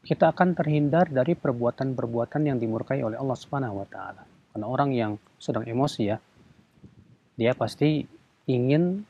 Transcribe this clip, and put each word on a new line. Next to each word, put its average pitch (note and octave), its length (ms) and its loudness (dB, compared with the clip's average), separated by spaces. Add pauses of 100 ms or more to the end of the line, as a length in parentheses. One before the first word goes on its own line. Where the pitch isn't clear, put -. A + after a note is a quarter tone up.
kita D#3+ 320 2
akan F3+ 240 2
terhindar D3+ 560 2
dari C3+ 240 2
perbuatan-perbuatan A#2+ 1040 -2
yang C#3 160 2
dimurkai A#2 480 -2
oleh A2+ 160 -4
Allah C3+ 160 -2
Subhanahu G#2 480 -6
wa - 20 -20
taala. F#2+ 380 -14 (240)
Karena G#2+ 160 -8
orang C3+ 320 0
yang G#2+ 240 -2 (160)
sedang A2 320 -4
emosi, A#2+ 400 0
ya, - 80 -2 (1200)
dia A#2 160 2
pasti C#3+ 480 0 (480)
ingin D#3 600 2